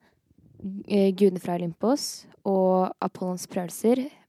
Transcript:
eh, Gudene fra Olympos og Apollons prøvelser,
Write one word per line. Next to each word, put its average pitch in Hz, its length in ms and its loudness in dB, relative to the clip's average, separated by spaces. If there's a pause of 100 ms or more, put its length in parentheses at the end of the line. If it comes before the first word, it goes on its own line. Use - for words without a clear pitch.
(880)
eh, 196 240 4
Gudene 185 300 2
fra 175 140 -4
Olympos 175 680 -2 (200)
og 185 560 2
Apollons 185 440 -6
prøvelser, 233 640 -2 (200)